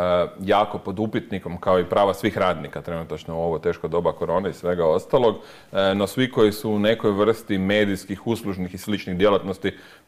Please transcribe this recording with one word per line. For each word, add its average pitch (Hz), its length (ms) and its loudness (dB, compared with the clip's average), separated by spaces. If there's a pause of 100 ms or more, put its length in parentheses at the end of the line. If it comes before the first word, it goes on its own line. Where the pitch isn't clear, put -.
(400)
jako 101 380 2
pod 95 220 -8
upitnikom 101 600 -6
kao 92 200 4
i 87 40 0
prava 98 300 2
svih - 240 -2
radnika 78 440 -2
trenutačno 82 560 -8
u 82 40 -2
ovo 82 160 -2
teško 85 300 -4
doba 87 240 0
korone 85 380 -2
i 78 40 -10
svega 87 320 -2
ostalog. 104 480 2 (380)
E, 98 220 2
no 101 120 0
svi 127 240 -2
koji 107 220 4
su 110 180 -6
u 104 80 0
nekoj 107 320 2
vrsti 104 480 0
medijskih, 98 680 0
uslužnih 95 480 -4
i 95 40 -10
sličnih 95 380 -4
djelatnosti, 95 560 2 (360)